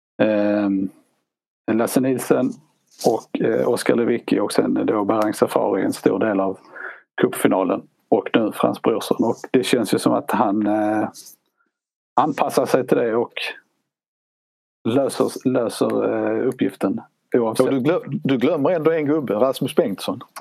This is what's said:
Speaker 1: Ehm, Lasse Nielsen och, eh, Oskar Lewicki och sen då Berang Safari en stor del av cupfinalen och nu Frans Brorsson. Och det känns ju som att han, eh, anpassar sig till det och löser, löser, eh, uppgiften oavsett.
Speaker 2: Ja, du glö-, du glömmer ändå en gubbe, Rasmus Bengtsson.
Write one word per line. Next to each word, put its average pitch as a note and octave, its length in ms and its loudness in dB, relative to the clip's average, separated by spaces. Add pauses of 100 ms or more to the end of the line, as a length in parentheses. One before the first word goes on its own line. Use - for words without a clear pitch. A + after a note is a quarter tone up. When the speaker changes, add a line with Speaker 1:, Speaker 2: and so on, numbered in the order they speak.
(220)
Speaker 1:
Ehm, G#2 680 0 (840)
Lasse A2+ 280 2
Nielsen B2+ 540 0 (520)
och, - 360 -2
eh, A#2 280 0
Oskar A#2+ 260 0
Lewicki A#2 440 0
och G2+ 140 -2
sen G#2 320 0
då G#2+ 200 0
Berang G#2+ 280 0
Safari G#2 500 0
en G#2 100 -2
stor - 260 0
del G#2 200 0
av F#2+ 200 -2 (640)
cupfinalen F#2+ 600 2 (280)
och G#2+ 240 2
nu A2 200 2
Frans - 280 -2
Brorsson. - 420 0
Och A2+ 140 0 (140)
det B2 120 4
känns A#2+ 300 0
ju A2+ 60 0
som B2 140 2
att A#2 180 -2
han, G#2 360 0
eh, G#2+ 420 -2 (1080)
anpassar C#3 500 0
sig B2+ 220 0
till D3 100 2
det A#2 180 0
och A#2 180 -2 (1500)
löser, B2+ 640 0
löser, A2+ 640 0
eh, A2 340 0
uppgiften C3 540 -2 (340)
oavsett. A2+ 300 2
Speaker 2:
Ja, C#3 60 0
du C3+ 80 0
glö-, D#3 240 0 (200)
du C3 140 2
glömmer D3+ 320 2
ändå D#3+ 220 2
en D#3 140 0
gubbe, C#3 280 0
Rasmus C3 420 0
Bengtsson. A2 480 -2 (180)